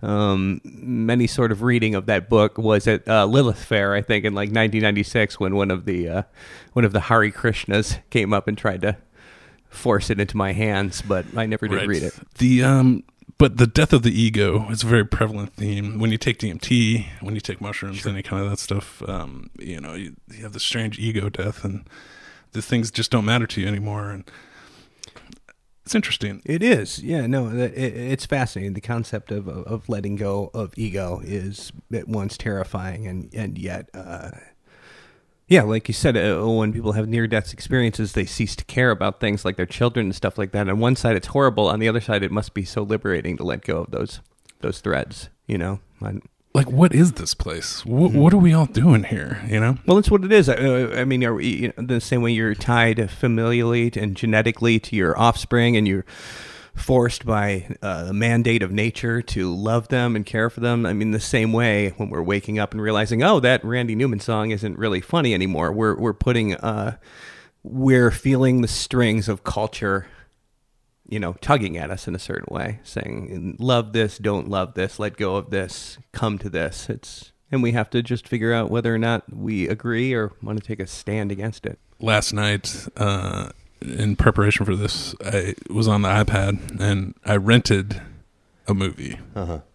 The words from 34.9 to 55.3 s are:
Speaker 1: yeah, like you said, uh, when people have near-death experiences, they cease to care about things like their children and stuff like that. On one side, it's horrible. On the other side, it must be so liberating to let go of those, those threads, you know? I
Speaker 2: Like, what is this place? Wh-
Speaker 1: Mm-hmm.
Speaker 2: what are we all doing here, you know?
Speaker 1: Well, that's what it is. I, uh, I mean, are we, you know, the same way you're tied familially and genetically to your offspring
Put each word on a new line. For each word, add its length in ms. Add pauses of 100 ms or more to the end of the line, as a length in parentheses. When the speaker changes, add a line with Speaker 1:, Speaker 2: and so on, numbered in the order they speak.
Speaker 1:
yeah, 140
like 260
you 40
said, 240
uh, 320
when 240
people 200
have 160
near-death 440
experiences, 600
they 120
cease 320
to 80
care 260
about 300
things 240
like 120
their 100
children 400
and 80
stuff 240
like 140
that. 160
On 100
one 180
side, 180
it's 120
horrible. 400
On 120
the 100
other 120
side, 220
it 80
must 240
be 100
so 180
liberating 540
to 80
let 180
go 180
of 100
those, 300 (400)
those 200
threads, 480 (180)
you 120
know? 220 (200)
I 140 (400)
Speaker 2:
Like, 160
what 240
is 200
this 200
place? 480
Wh- 60
Speaker 1:
Mm-hmm. 300
Speaker 2:
what 140
are 60
we 160
all 120
doing 380
here, 420
you 140
know? 160 (100)
Speaker 1:
Well, 100
that's 140
what 140
it 80
is. 160
I, 60
uh, 420
I 80
mean, 180
are 120
we, 140
you 280
know, 80
the 160
same 220
way 100
you're 220
tied 560
familially 840
and 220
genetically 640
to 180
your 220
offspring 580